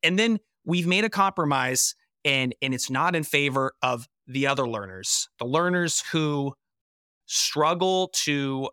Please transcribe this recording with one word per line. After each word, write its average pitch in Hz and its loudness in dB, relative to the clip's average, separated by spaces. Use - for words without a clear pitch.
And 175 4
then 220 4
we've 170 0
made 185 2
a 220 0
compromise, 147 0
and, 131 2
and 131 -2
it's - -6
not 165 0
in 156 0
favor 135 0
of 123 -2
the 135 -2
other 139 0
learners, 95 -4
the 120 -4
learners 170 0
who 147 0
struggle 180 0
to 139 -2